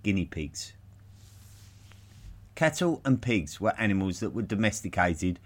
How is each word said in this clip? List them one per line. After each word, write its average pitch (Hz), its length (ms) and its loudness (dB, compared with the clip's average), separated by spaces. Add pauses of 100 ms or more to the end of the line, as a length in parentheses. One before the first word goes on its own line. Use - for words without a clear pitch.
guinea 98 220 2
pigs. - 480 -10 (1800)
Cattle 160 500 2
and 131 160 4
pigs 101 400 0
were 104 180 2
animals 95 420 2
that 110 100 -2
were 117 100 -4
domesticated 92 1040 0